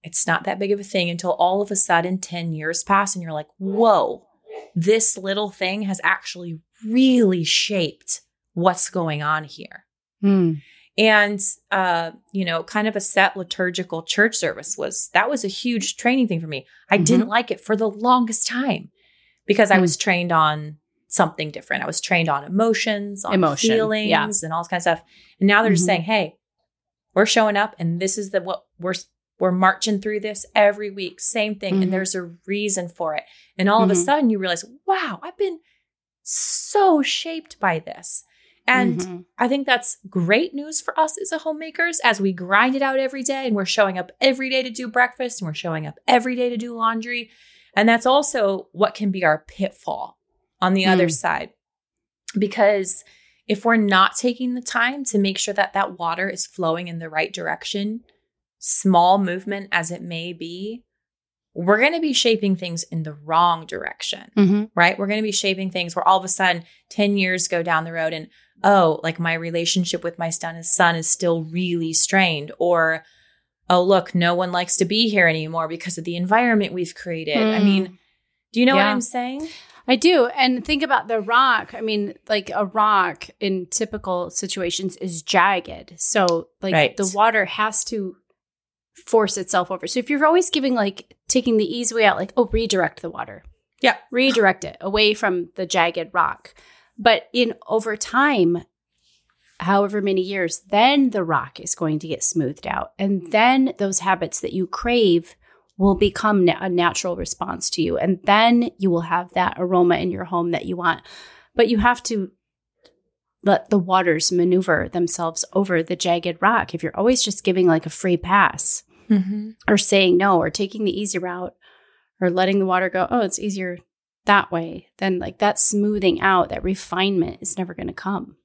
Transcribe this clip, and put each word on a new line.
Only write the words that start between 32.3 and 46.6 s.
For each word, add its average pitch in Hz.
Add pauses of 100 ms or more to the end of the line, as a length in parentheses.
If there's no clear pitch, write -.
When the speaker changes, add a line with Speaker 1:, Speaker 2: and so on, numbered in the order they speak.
Speaker 1:
reason 202
for 160
it. - (340)
And 190
all 220
of 190
a 202
Speaker 2:
Mm-hmm. 175
Speaker 1:
sudden 277
you 208
realize, 180 (200)
"Wow, 359
I've 349
been 381 (600)
so -
shaped -
by 175
this." - (500)
And 190
Speaker 2:
Mm-hmm. 180 (200)
Speaker 1:
I 247
think 277
that's 247 (120)
great 196
news 294
for -
us 320
as 381
a 320
homemakers, 320
as 214
we 196
grind 196
it 269
out 269
every 269
day 269
and 220
we're 196
showing 190
up 180 (100)
every 262
day 262
to 254
do 247
breakfast 247
and 180
we're 151 (120)
showing 160
up 147 (120)
every 247
day 247
to 240
do 233